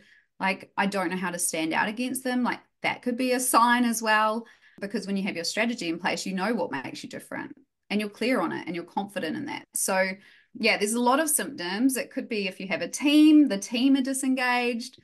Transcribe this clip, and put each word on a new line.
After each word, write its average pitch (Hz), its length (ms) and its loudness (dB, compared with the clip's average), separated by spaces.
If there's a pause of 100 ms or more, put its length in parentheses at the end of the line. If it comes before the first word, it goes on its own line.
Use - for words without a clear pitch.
(400)
Like, 190 380 -4
I 202 80 2
don't 196 240 -2
know 185 80 -4
how 185 140 -4
to 175 80 -8
stand 160 340 -2
out 156 140 0
against 247 360 -6
them." 247 200 -2
Like, 196 160 -4 (240)
that - 180 -4
could 247 160 -4
be 254 140 0
a 247 80 0
sign 240 460 4
as 226 160 0
well, 214 440 2 (340)
because 196 280 -6
when 196 100 -2
you 190 60 -2
have 190 120 -4
your - 100 -6
strategy 233 440 -2
in 165 80 -4
place, 175 280 -4
you 190 80 -4
know 190 200 -2
what 202 180 -4
makes - 320 -8
you - 60 -14
different - 440 -12 (360)
and 202 100 0
you're 208 100 -4
clear 233 320 0
on - 100 -2
it - 160 -8
and 175 80 -8
you're 170 100 -8
confident 175 500 -6
in - 100 -6
that. - 280 -10
So 190 380 0 (480)
yeah, 214 180 2
there's 214 160 -2
a 240 60 0
lot 247 200 4
of 320 100 0
symptoms. 208 680 0
It - 140 -8
could 214 180 -8
be 208 180 -4
if 185 120 -8
you 190 80 -10
have 165 140 -2
a 175 60 -4
team, 302 600 6
the 196 120 0
team 254 360 2
are 269 60 2
disengaged, 247 1000 -2